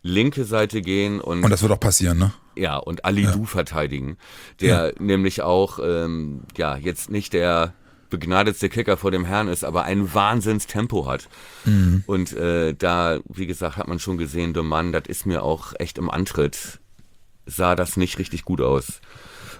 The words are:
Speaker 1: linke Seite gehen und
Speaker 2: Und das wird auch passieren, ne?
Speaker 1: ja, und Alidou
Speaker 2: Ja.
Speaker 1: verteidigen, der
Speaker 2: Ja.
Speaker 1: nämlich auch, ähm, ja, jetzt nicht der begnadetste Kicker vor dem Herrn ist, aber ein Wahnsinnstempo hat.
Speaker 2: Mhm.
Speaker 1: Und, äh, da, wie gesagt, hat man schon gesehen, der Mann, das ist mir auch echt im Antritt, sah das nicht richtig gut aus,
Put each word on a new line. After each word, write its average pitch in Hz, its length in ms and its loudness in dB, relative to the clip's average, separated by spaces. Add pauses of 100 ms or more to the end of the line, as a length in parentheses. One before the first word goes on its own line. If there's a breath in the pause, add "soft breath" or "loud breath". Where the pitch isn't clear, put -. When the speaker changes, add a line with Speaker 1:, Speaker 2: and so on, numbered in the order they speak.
Speaker 1:
linke 117 420 2
Seite 107 380 0
gehen 101 380 0
und 87 240 0
Speaker 2:
Und 104 60 6
das 95 120 4
wird 107 80 4
auch 98 80 4
passieren, 90 400 2
ne? 95 140 4 (240)
Speaker 1:
ja, 80 200 -2
und 85 280 -8
Alidou 101 380 2
Speaker 2:
Ja. 110 40 -4
Speaker 1:
verteidigen, 73 720 -4 (440 loud breath)
der 87 280 4
Speaker 2:
Ja. 73 100 0
Speaker 1:
nämlich 95 440 2
auch, 92 380 2
ähm, 82 600 -2 (160)
ja, 73 200 -2
jetzt 82 320 -6
nicht 104 260 -4
der 85 380 2 (360 soft breath)
begnadetste 95 600 0
Kicker 107 280 0
vor 98 160 0
dem 90 140 0
Herrn 104 200 0
ist, 87 160 -4
aber 82 220 -2
ein 98 280 0
Wahnsinnstempo 104 960 0
hat. 65 220 -6 (380 loud breath)
Speaker 2:
Mhm. 95 420 6
Speaker 1:
Und, 92 240 0
äh, 85 420 0
da, 87 540 2
wie 92 180 -8
gesagt, 87 300 -6
hat 104 100 -6
man 85 140 -4
schon 92 180 -4
gesehen, 82 340 -2
der 80 120 -2
Mann, 80 260 0
das 85 160 -2
ist - 200 -10
mir 82 180 0
auch 80 340 -4
echt - 200 -8
im 87 120 -4
Antritt, - 680 -4 (680)
sah 87 300 0
das 87 200 -2
nicht 90 220 0
richtig - 260 -8
gut 82 160 -2
aus, 65 400 0 (600 loud breath)